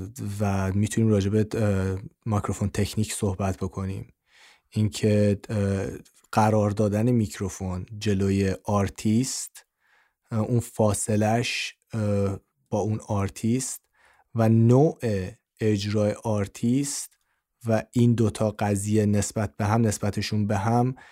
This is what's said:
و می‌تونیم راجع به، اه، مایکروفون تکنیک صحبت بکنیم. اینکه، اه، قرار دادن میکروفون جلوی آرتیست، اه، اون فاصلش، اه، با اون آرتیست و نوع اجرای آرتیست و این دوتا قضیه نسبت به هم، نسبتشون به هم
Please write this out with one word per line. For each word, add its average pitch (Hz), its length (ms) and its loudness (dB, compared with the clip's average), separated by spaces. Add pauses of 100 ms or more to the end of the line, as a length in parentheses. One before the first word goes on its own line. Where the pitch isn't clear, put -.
(400)
و 98 340 0
می‌تونیم 107 360 2
راجع 101 200 4
به، 107 240 2
اه، 95 460 0 (260)
مایکروفون 101 440 -2
تکنیک 104 440 -4
صحبت 95 440 -4
بکنیم. 98 560 -8 (560)
اینکه، 104 720 2 (100)
اه، 98 360 -2 (460)
قرار 107 380 4
دادن 104 420 0
میکروفون 95 760 -4 (120)
جلوی 98 680 0
آرتیست، 107 1000 -2 (680)
اه، 113 80 -2
اون 117 200 0
فاصلش، 107 1160 0 (180)
اه، 101 460 -2 (300)
با 107 100 0
اون 107 280 -2
آرتیست 110 760 -2 (540)
و 113 140 4
نوع 120 480 6 (640)
اجرای 104 520 0 (120)
آرتیست 117 960 -4 (480)
و 110 240 2
این 120 220 4
دوتا 110 380 0
قضیه 104 540 0
نسبت 104 520 -2
به 104 80 -2
هم، 110 160 2
نسبتشون 104 640 -2
به 104 100 0
هم 120 380 0 (160)